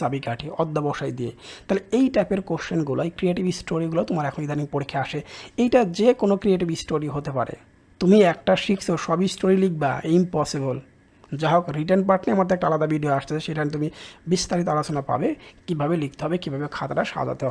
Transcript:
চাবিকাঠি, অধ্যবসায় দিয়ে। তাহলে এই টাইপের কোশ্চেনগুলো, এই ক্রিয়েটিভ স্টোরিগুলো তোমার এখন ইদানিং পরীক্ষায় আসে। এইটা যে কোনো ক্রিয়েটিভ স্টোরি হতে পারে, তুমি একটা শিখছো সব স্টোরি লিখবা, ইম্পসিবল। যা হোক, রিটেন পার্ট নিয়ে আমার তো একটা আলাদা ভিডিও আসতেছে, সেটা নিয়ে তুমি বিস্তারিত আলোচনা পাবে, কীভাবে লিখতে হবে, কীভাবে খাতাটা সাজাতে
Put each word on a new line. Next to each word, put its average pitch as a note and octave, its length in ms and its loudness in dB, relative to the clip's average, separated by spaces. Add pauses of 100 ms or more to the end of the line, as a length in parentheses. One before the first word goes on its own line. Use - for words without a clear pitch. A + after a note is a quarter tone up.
চাবিকাঠি, C3+ 460 -4 (160)
অধ্যবসায় D3 560 -2
দিয়ে। A#2+ 140 -4 (320)
তাহলে G3 180 0 (160)
এই C4 160 6
টাইপের G3 340 2
কোশ্চেনগুলো, D#3 580 -2
এই E3+ 120 -4
ক্রিয়েটিভ F3+ 280 0 (140)
স্টোরিগুলো E3 400 -2 (100)
তোমার D#3 200 0
এখন - 160 -10
ইদানিং D3 280 -2
পরীক্ষায় C#3 320 -2
আসে। D3 140 -6 (420)
এইটা B3 180 6 (180)
যে G#3+ 100 6 (120)
কোনো G3+ 220 4
ক্রিয়েটিভ F#3 260 2 (140)
স্টোরি D3+ 340 -2
হতে D3 200 -6
পারে, A#2+ 180 -2 (460)
তুমি F#3+ 160 8 (160)
একটা - 200 2 (120)
শিখছো G3 280 0 (140)
সব E3+ 120 0 (160)
স্টোরি F#3+ 300 4
লিখবা, D#3 260 0 (260)
ইম্পসিবল। D3 600 0 (600)
যা D#3 140 0
হোক, F3 100 4 (140)
রিটেন F#3 300 2
পার্ট F#3+ 160 2
নিয়ে A3 120 2
আমার F#3 120 4
তো G3 80 2
একটা F3+ 140 -2
আলাদা D#3 240 2
ভিডিও D3 240 0
আসতেছে, D#3 280 -4
সেটা D#3 160 -4
নিয়ে D3 140 -2
তুমি D3 120 -2 (440)
বিস্তারিত F3+ 420 0
আলোচনা D3+ 260 -2 (100)
পাবে, C3+ 180 0 (380)
কীভাবে D#3 360 0
লিখতে C#3 220 -8
হবে, D#3+ 180 -2
কীভাবে C#3+ 240 -6 (100)
খাতাটা - 260 -2 (100)
সাজাতে C3 380 -4